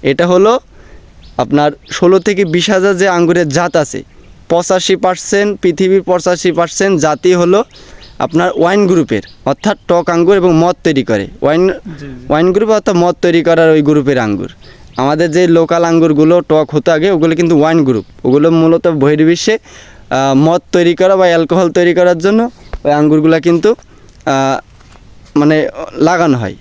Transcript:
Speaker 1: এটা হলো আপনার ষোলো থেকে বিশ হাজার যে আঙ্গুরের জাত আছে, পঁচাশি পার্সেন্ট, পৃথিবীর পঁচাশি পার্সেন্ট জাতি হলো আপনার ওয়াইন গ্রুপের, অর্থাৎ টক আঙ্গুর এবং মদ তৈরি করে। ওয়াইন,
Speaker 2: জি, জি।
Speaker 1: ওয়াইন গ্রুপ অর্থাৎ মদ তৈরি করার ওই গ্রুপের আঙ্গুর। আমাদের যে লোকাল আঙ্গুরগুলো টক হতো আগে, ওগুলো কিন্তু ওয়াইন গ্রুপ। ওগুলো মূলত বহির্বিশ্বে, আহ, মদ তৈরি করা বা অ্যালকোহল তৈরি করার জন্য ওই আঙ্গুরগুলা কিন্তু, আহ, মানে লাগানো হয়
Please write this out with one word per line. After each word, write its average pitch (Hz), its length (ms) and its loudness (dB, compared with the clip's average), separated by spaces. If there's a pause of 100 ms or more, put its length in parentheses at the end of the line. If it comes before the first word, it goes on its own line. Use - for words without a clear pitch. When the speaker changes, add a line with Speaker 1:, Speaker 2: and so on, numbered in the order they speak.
Speaker 1:
এটা 139 260 0
হলো 196 320 2 (760)
আপনার 143 340 0 (200)
ষোলো 185 280 2
থেকে 196 260 -2
বিশ 170 240 -2
হাজার 190 280 0
যে 190 100 0
আঙ্গুরের 175 420 0
জাত 175 260 -2
আছে, - 280 -4 (460)
পঁচাশি 180 460 0
পার্সেন্ট, 202 640 -2
পৃথিবীর 185 420 0
পঁচাশি 180 500 -2
পার্সেন্ট 170 500 -2
জাতি 156 320 0
হলো 180 300 2 (560)
আপনার 175 360 -2
ওয়াইন 190 320 0
গ্রুপের, 151 340 0 (240)
অর্থাৎ 196 320 -2 (100)
টক 175 220 0
আঙ্গুর 175 260 0
এবং 180 180 0
মদ 175 300 2
তৈরি 143 200 0
করে। 101 240 -4 (140)
ওয়াইন, 165 280 0
Speaker 2:
জি, 185 300 -10
জি। 143 60 -16 (240)
Speaker 1:
ওয়াইন 170 240 2
গ্রুপ 208 160 0
অর্থাৎ 208 260 0
মদ 175 260 0
তৈরি 170 220 2
করার 165 260 2
ওই 156 120 2
গ্রুপের 143 360 0
আঙ্গুর। 101 320 -4 (480)
আমাদের 151 340 -2
যে 175 160 0
লোকাল 170 380 2
আঙ্গুরগুলো 165 560 2
টক 156 300 0
হতো 151 200 -2
আগে, 165 200 0
ওগুলো 160 240 0
কিন্তু 165 240 0
ওয়াইন 160 240 2
গ্রুপ। 123 220 -2 (180)
ওগুলো 147 280 2
মূলত 165 360 2
বহির্বিশ্বে, 156 680 0 (520)
আহ, 135 260 0
মদ 156 260 2 (100)
তৈরি 175 240 0
করা 190 200 2
বা 185 100 2
অ্যালকোহল 170 460 0
তৈরি 175 220 0
করার 180 240 2
জন্য 214 320 0 (340)
ওই 147 80 0
আঙ্গুরগুলা 151 480 2
কিন্তু, 170 360 0 (500)
আহ, 135 340 -2 (760)
মানে 151 340 0 (240)
লাগানো 165 440 0
হয় 107 240 -8